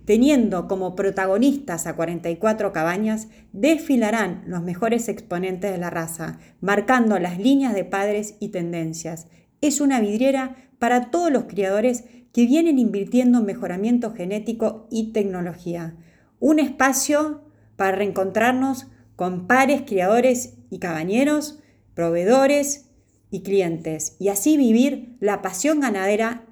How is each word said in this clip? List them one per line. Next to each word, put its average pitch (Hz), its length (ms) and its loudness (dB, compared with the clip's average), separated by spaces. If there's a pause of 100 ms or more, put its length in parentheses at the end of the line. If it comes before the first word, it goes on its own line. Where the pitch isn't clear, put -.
teniendo 220 640 2
como 185 260 -4
protagonistas 196 920 0
a 156 100 -8
cuarenta 170 320 -4
y 165 80 -4
cuatro 214 380 -2
cabañas, 202 540 -2 (260)
desfilarán 226 920 0
los 175 160 -6
mejores 226 460 -2
exponentes 185 640 -6
de 180 60 -6
la 175 100 -6
raza, 165 500 -8 (220)
marcando 208 580 2
las 175 200 -2
líneas 262 360 2
de 185 120 -2
padres 208 520 -2
y 202 100 -8
tendencias. 165 800 -8 (340)
Es 294 180 0
una 269 200 2
vidriera 262 560 0 (220)
para 240 320 0
todos 339 220 2
los 240 120 0
criadores 202 600 -2 (300)
que 240 100 6
vienen 302 340 4
invirtiendo 233 600 2
en 214 80 2
mejoramiento 208 680 -2
genético 214 760 -4
y 220 220 -4
tecnología. 175 840 -4 (420)
Un 302 200 4
espacio 294 840 0 (340)
para 190 200 0
reencontrarnos 220 920 0 (280)
con 180 300 -4
pares, 269 400 4
criadores 240 720 2 (100)
y 180 120 -12
cabañeros, 233 800 0 (340)
proveedores 262 960 2 (400)
y 185 120 -8
clientes, 165 760 -2
y 190 100 -2
así 294 300 2
vivir 247 600 2
la 202 200 0
pasión 294 400 0
ganadera 214 720 -2